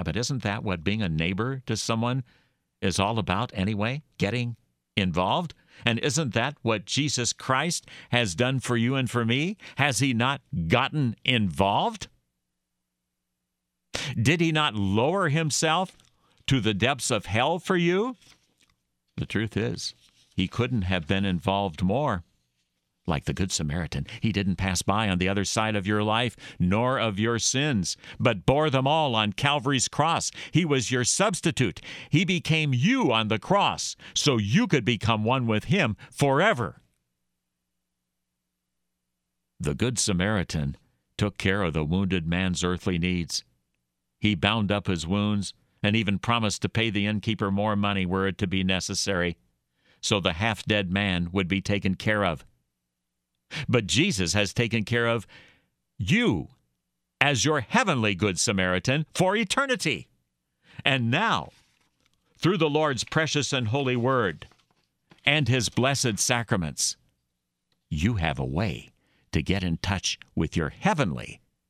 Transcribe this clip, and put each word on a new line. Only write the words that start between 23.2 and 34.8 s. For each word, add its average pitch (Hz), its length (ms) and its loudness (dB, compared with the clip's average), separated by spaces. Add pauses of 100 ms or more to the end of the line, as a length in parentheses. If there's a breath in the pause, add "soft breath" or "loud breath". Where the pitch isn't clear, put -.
the 76 60 -2
Good 92 200 -2
Samaritan, 76 560 -4 (120)
he 110 120 0
didn't 95 240 0
pass 92 260 -2
by 104 260 0
on 90 100 0
the 92 100 2
other 98 160 0
side 110 320 0
of 92 100 -2
your 104 160 2
life, 110 340 0 (220 loud breath)
nor 113 400 2
of 104 220 -2
your 113 180 0
sins, 131 580 0 (220 loud breath)
but 110 260 0
bore 151 240 4
them 131 160 2
all 147 300 2
on 107 180 2
Calvary's 139 540 0
cross. 156 460 0 (180 loud breath)
He 165 140 2
was 135 260 0
your 123 140 2
substitute. 160 760 0 (300 loud breath)
He 175 140 4
became 156 500 0
you 175 380 2
on 110 160 2
the 110 100 0
cross, 165 560 0 (180 loud breath)
so 131 260 2
you 120 280 2
could 139 180 2